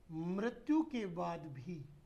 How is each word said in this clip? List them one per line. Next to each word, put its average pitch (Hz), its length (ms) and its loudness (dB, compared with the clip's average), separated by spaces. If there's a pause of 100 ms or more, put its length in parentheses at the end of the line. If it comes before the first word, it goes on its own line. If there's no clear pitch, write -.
(100)
मृत्यु 214 760 2
के 240 200 -2 (100)
बाद 170 340 -2
भी 135 260 -6 (320)